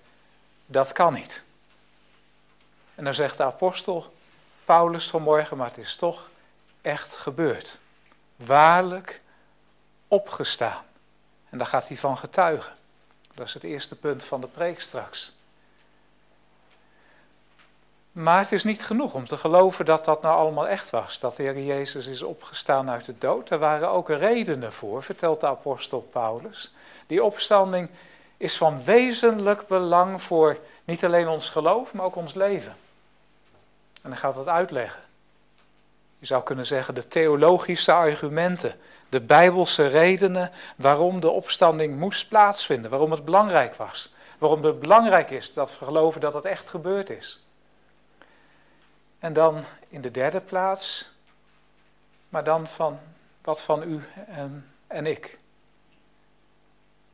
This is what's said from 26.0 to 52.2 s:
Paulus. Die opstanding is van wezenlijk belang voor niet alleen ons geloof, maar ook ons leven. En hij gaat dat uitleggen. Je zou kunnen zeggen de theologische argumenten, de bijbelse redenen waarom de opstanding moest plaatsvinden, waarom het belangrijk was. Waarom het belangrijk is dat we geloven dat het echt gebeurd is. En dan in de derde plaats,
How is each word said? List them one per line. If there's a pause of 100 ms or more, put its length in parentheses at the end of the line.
Paulus. (340)
Die
opstanding (480)
is
van
wezenlijk
belang
voor (260)
niet
alleen
ons
geloof,
maar
ook
ons
leven. (1300)
En
hij
gaat
dat
uitleggen. (1160)
Je
zou
kunnen
zeggen
de
theologische
argumenten, (340)
de
bijbelse
redenen (240)
waarom
de
opstanding
moest
plaatsvinden,
waarom
het
belangrijk
was. (240)
Waarom
het
belangrijk
is
dat
we
geloven
dat
het
echt
gebeurd
is. (1700)
En
dan (260)
in
de
derde
plaats, (1160)